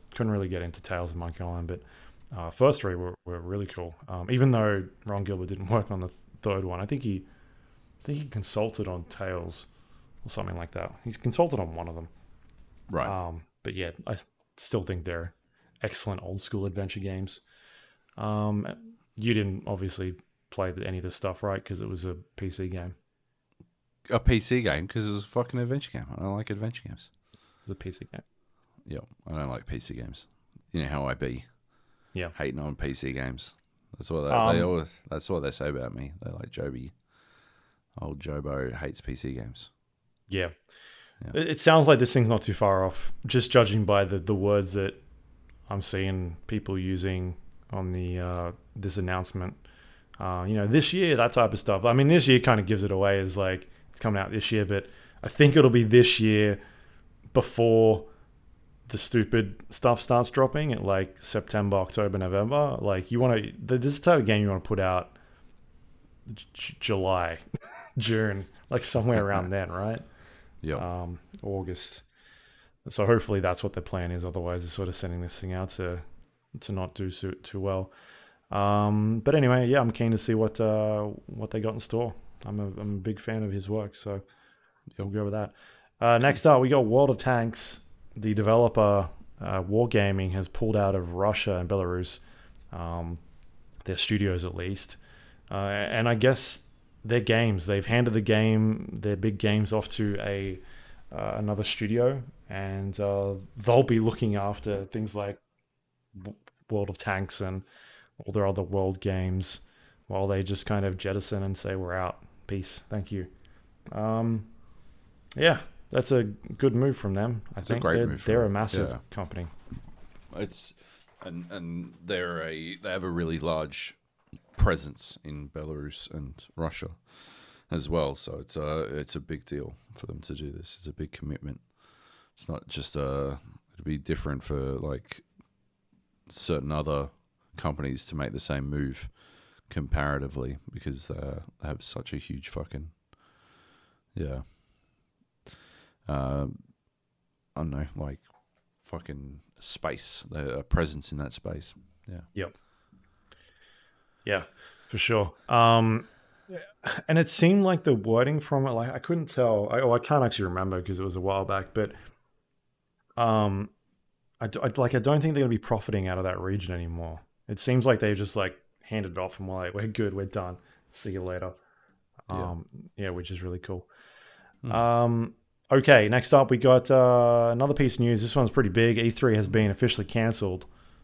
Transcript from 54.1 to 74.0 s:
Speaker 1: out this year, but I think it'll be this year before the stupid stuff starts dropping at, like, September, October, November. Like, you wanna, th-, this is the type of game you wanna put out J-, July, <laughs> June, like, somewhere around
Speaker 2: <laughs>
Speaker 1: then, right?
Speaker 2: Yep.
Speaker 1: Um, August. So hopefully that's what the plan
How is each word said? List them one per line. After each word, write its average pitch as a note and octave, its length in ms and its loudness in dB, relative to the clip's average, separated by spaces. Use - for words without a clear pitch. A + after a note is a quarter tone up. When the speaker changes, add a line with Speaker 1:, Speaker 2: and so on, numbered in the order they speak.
Speaker 1:
out F#2+ 100 -4
this G#2+ 220 -2
year, G#2 120 2
but G2 220 -2
I - 60 -6
think D3 280 8
it'll C3 140 12
be A#2+ 140 8
this A#2+ 360 8
year G#2+ 400 4
before A2+ 720 6
the - 100 -6
stupid G#2+ 720 0
stuff A#2+ 300 2
starts A#2+ 300 2
dropping C#3 420 2
at, G2+ 120 -4
like, F#2+ 380 0
September, G2+ 560 -2
October, G2 400 0
November. A2 640 0
Like, F#2+ 300 -2
you A#2 100 0
wanna, A#2+ 200 4
th-, G#2+ 140 -8
this C#3+ 140 0
is C#3+ 60 -8
the - 120 4
type D3+ 80 8
of G#2 60 2
game G#2 160 4
you G2+ 60 4
wanna F#2+ 120 0
put G2+ 200 -2
out F2+ 360 0
J-, - 460 -12
July, F#2 580 0
<laughs> - 300 -10
June, G#2+ 480 0
like, B2 160 -2
somewhere A2+ 400 2
around F#2+ 260 0
Speaker 2:
<laughs> - 0 -
Speaker 1:
then, F#2 200 -2
right? G2+ 300 -4
Speaker 2:
Yep. D#2 180 -4
Speaker 1:
Um, F2 380 -6
August. F#2+ 600 -6
So G#2+ 180 0
hopefully G#2+ 340 4
that's F2+ 220 0
what G2+ 100 -4
the F2+ 100 -8
plan F2 280 -6